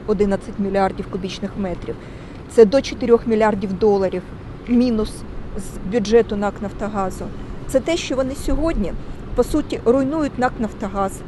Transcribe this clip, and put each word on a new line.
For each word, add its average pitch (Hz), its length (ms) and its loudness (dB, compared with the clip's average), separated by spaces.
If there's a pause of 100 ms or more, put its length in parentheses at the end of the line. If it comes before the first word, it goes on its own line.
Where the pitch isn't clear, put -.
одинадцять 202 520 0
мільярдів 196 520 0
кубічних 190 460 -6
метрів. 175 380 -4 (600)
Це 226 100 12
до 269 160 4
чотирьох 233 460 2
мільярдів 214 460 2
доларів 196 480 2 (460)
мінус 233 440 2 (460)
з - 360 -6
бюджету 220 420 4
нак 202 260 0
«Нафтогазу». 196 640 -4 (420)
Це 262 120 4
те, 330 180 0
що - 180 -2
вони 262 200 0
сьогодні, 277 580 0 (420)
по 247 80 4
суті, - 420 0
руйнують 277 540 2
нак 247 200 2
«Нафтогаз» 196 520 -2 (160)